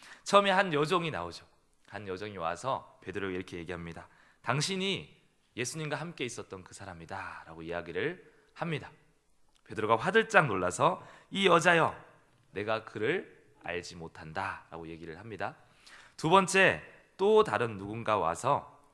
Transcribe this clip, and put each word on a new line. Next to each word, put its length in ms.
처음에 260
한 240
여종이 360
나오죠. 360
한 180
여종이 300
와서 640
베드로에게 360
이렇게 200
얘기합니다. 520
"당신이 720
예수님과 400
함께 300
있었던 360
그 120
사람이다"라고 880
이야기를 680
합니다. 380
베드로가 320
화들짝 500
놀라서 600
"이 160
여자여, 480
내가 340
그를 560
알지 320
못한다"라고 920
얘기를 300
합니다. 360
두 120
번째, 540
또 280
다른 340
누군가 400
와서 600